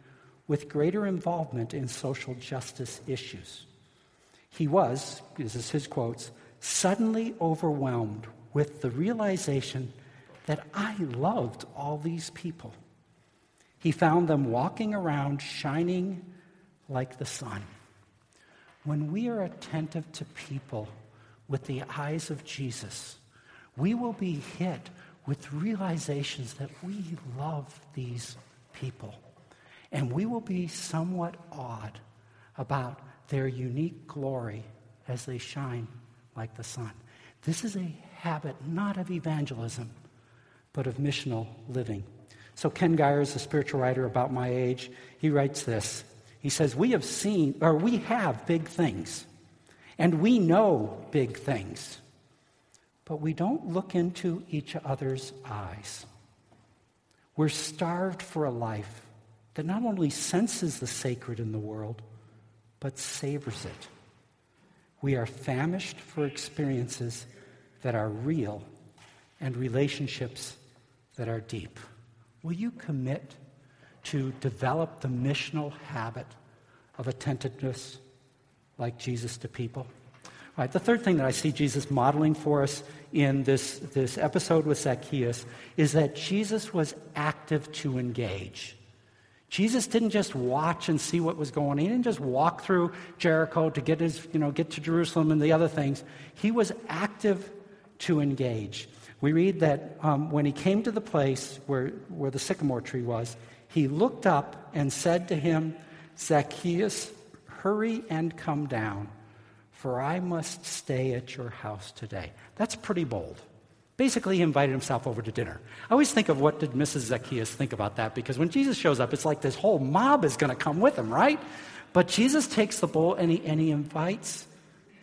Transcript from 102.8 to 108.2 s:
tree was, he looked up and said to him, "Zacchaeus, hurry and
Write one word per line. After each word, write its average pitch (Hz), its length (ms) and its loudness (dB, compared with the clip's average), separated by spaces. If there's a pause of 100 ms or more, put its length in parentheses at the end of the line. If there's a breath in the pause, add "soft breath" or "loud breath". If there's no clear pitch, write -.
tree 131 200 -4
was, 117 340 -2 (340 loud breath)
he 151 180 4
looked 202 400 2
up 143 460 2
and 143 200 2
said 180 360 2
to 180 60 2
him, 160 400 2 (420 loud breath)
"Zacchaeus, 175 920 0 (360)
hurry 214 600 0
and 160 280 -2